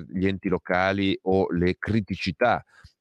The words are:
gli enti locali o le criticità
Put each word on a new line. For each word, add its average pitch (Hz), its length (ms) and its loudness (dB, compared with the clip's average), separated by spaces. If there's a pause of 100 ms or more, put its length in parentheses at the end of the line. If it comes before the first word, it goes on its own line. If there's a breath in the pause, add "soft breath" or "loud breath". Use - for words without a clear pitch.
gli 92 180 -2
enti 98 220 -2
locali 95 760 0
o 95 280 2
le 87 260 0
criticità 98 840 -2 (380 soft breath)